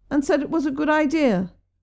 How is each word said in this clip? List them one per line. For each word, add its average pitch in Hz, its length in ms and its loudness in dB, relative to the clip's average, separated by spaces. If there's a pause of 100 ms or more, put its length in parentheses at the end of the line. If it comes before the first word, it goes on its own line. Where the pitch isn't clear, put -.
and 277 140 0
said 285 180 2
it - 80 -6
was 311 160 -2
a 302 140 -2
good 302 100 0
idea. 294 640 0 (300)